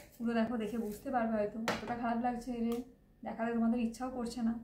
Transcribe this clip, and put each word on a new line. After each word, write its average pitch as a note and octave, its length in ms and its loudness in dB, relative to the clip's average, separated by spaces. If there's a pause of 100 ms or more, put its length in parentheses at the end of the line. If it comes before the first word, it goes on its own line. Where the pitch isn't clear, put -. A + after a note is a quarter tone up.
(180)
পুরো A#3 160 0
দেখো, A#3 220 2
দেখে A3 220 -2
বুঝতে G#3 320 -4
পারবে A3+ 220 2
হয়তো G#3 260 0
কতটা A3+ 380 -2
খারাপ A#3 260 0
লাগছে। B3 300 -2
এরে A#3 300 0 (420)
দেখাতে A3+ 280 -2
তোমাদের A#3 280 4
ইচ্ছাও B3+ 300 -2
করছে B3 320 -4
না, A3+ 220 2